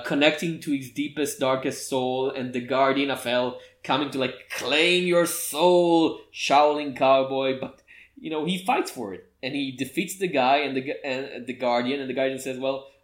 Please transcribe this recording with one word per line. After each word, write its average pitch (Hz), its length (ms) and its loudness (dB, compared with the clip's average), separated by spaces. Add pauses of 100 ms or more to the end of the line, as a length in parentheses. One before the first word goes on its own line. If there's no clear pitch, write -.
connecting 156 560 2
to 151 120 -4
his 131 180 -4
deepest, 143 480 -4
darkest 131 480 -2
soul, 131 440 -2
and 123 220 -6
the 127 80 -4
Guardian 135 500 2
of 123 140 -6
Hell 123 340 0 (260)
coming 139 260 0
to, 135 80 -4
like, - 300 -4
claim 170 580 2
your 175 200 4
soul, 170 920 4 (120)
Shaolin 147 640 2
Cowboy. 135 640 2
But, - 220 -12 (360)
you 156 120 -12
know, 156 160 -4
he 185 180 -4
fights 349 260 0
for 107 220 -8
it, - 180 -16 (120)
and 131 120 -6
he 139 160 -4
defeats 135 460 -6
the 190 120 -2
guy 139 300 4
and 135 160 -4
the 135 60 -2
gu-, 139 240 -8
and 131 420 -8
the 127 60 -6
Guardian, 123 480 0
and 131 80 -6
the 123 60 -6
Guardian 131 240 0
says, 127 200 -8
"Well, 135 300 -4 (160)